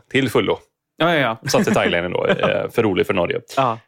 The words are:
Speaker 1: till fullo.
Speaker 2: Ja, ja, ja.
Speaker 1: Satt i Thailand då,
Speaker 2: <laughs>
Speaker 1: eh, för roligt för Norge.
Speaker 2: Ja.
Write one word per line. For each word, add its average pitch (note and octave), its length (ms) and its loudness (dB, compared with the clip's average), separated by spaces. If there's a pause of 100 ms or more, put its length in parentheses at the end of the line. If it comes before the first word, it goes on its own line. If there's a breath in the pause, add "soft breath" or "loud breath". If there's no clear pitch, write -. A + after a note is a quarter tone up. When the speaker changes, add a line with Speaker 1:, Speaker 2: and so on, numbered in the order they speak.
Speaker 1:
till C3 200 0
fullo. F#2 280 0 (400)
Speaker 2:
Ja, E3 180 2
ja, A#2+ 280 0
ja. C#3+ 60 -6
Speaker 1:
Satt C#3+ 180 2
i A#2+ 60 0
Thailand F2+ 400 0
då, - 120 -2
Speaker 2:
<laughs> - 220 0
Speaker 1:
eh, - 220 -2
för A2+ 140 0
roligt F#2 240 0
för G#2 60 -2
Norge. E2+ 280 0 (160)
Speaker 2:
Ja. A#2+ 300 0